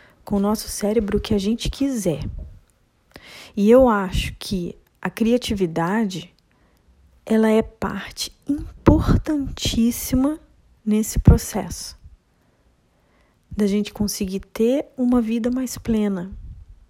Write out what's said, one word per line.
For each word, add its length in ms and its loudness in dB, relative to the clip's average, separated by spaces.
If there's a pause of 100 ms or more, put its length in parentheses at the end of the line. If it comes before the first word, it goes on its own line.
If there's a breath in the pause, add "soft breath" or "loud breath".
(240 soft breath)
com 120 -4
o 40 0
nosso 280 -2
cérebro 500 -2
o 20 -2
que 140 -4
a 40 2
gente 300 -2
quiser. 560 -2 (1300 loud breath)
E 120 4
eu 200 8
acho 500 0
que 400 -8 (240)
a 80 -4
criatividade, 1200 -2 (920)
ela 240 4
é 120 4
parte 680 -10 (180)
importantíssima 1900 0 (480)
nesse 320 0
processo 800 2 (1500)
da 160 0
gente 260 -2
conseguir 480 -4
ter 460 0 (100)
uma 240 2
vida 300 -2
mais 260 -6
plena. 540 -2 (600)